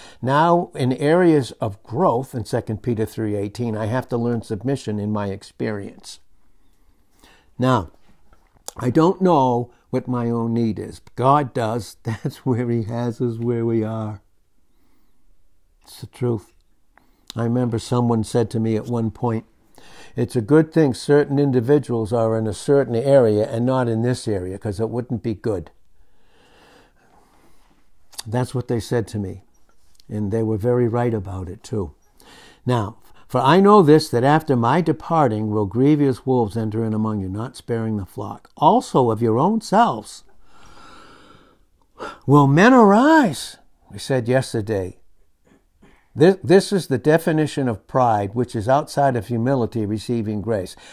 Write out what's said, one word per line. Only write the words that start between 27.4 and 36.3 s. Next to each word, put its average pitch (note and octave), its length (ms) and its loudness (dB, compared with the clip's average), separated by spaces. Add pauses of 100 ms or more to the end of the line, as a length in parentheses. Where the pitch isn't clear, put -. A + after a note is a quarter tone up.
That's A#2+ 280 -4
what B2 140 -6
they A#2+ 120 -2
said A#2 280 -2
to G#2+ 100 -8
me. F#2+ 240 -8 (640)
And G#2+ 220 -6
they A2+ 120 0
were A2 140 0
very B2 300 2
right A#2+ 280 -2
about F#2+ 340 -8
it, F2 140 -16
too. F2+ 300 -6 (720)
Now, A2+ 320 -2 (300)
"For B2+ 140 -2
I C#3+ 200 6
know G3+ 220 8
this, D3+ 280 6
that A#2+ 120 0
after D3 320 2
my B2 260 2
departing C#3+ 720 0
will G#2 160 0
grievous C3+ 580 2
wolves B2 320 0